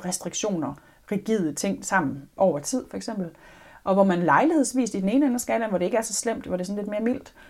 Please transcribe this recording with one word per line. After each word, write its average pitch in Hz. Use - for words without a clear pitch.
restriktioner, 180
rigide 196
ting 190
sammen 139
over 147
tid, 247
for 190
eksempel. 196
Og 190
hvor 196
man 180
lejlighedsvis 247
i 202
den 190
ene 277
ende 247
af 247
skalaen, 226
hvor 185
det 175
ikke 214
er 226
så 214
slemt, -
hvor 180
det 180
er -
sådan 202
lidt 202
mere 208
mildt, 247